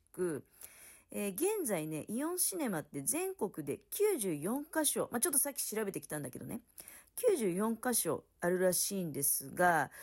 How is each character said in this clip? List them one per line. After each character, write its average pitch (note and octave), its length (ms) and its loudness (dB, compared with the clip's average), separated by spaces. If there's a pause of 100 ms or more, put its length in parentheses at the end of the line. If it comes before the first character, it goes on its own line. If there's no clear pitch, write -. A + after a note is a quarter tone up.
(120)
く、 E3+ 320 -2 (680)
え G#3 160 -4
ー、 G3 60 -6
現 F4+ 340 0
在 E3 180 0
ね、 D#3 220 -4
イ A#3+ 160 -2
オ E4 80 0
ン F4+ 80 -2
シ - 180 0
ネ D4+ 100 0
マ F3+ 120 -2
っ C#3 40 -4
て C#3 200 -6
全 F4+ 320 -2
国 F3 280 -4
で C#3 160 -4 (120)
九 G4+ 260 2
十 G3 160 -2
四 G3+ 300 -2
箇 D#4 200 -2
所、 A3 280 0
ま A#3+ 60 0
あ、 - 20 -4
ち E4+ 80 2
ょ - 20 0
っ C#4 40 -2
と C#4+ 40 2
さ C#4 140 2
っ - 20 -6
き - 100 -6
調 G#3+ 220 -2
べ F#3+ 60 -2
て D3+ 100 -4
き - 60 -14
た D3+ 100 -4
ん D3 60 -4
だ - 80 -8
け - 80 -10
ど - 60 -10
ね、 - 160 -6 (540)
九 G#4 220 4
十 G#3 140 2
四 G#3+ 240 2
箇 B3 180 0
所 E3 300 0 (180)
あ F3 80 2
る F3+ 100 4
ら F#3 140 6
し G3 240 -2
い F#3 60 0
ん D#3 100 -4
で C#3 80 -4
す C3+ 320 0
が、 F3 380 4 (120)